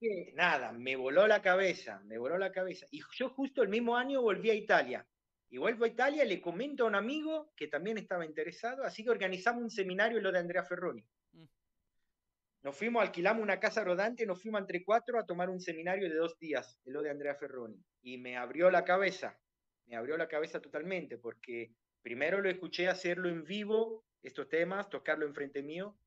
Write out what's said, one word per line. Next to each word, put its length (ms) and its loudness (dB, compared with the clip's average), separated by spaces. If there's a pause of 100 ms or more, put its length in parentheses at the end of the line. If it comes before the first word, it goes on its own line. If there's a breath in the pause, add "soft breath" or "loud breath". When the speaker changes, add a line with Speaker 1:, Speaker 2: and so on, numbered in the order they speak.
Speaker 1:
Que 340 -4
nada, 380 2
me 240 -4
voló 300 6
la 160 6
cabeza, 640 2
me 120 -8
voló 200 -2
la 120 0
cabeza. 400 -6
Y 120 -12 (100)
yo 160 -4
justo 340 -2
el 60 4
mismo 280 2
año 260 2
volví 280 4
a 40 6
Italia. 520 2 (440)
Y 80 -10
vuelvo 260 2
a 40 4
Italia, 360 2
le 160 0
comento 440 -2
a 40 4
un 60 2
amigo 600 -2
que 140 -8
también 300 -4
estaba 280 -4
interesado, 560 -6
así 220 -6
que 60 0
organizamos 520 2
un 80 -4
seminario 480 0
en 60 0
lo 80 2
de 80 2
Andrea 240 -2
Ferroni. 400 -6 (280)
Speaker 2:
Mm. 120 -20 (1160)
Speaker 1:
Nos 140 -6
fuimos, 260 2
alquilamos 400 2
una 180 2
casa 240 2
rodante, 420 2
nos 140 -4
fuimos 220 -2
entre 200 -4
cuatro 360 2
a 80 -2
tomar 240 -2
un 100 -6
seminario 480 -4
de 80 -2
dos 220 0
días, 460 -6
en 100 -12
lo 80 -4
de 80 -2
Andrea 240 -4
Ferroni. 440 -10 (240)
Y 140 -10
me 200 -10
abrió 340 4
la 140 4
cabeza, 540 0 (480)
me 100 -12
abrió 200 -4
la 120 -2
cabeza 320 -4
totalmente, 580 -6
porque 560 -10 (280)
primero 380 -2
lo 80 0
escuché 400 -2
hacerlo 400 -2
en 160 -4
vivo, 600 0 (160)
estos 260 -10
temas, 400 0
tocarlo 380 -2
enfrente 360 -6
mío. 440 -8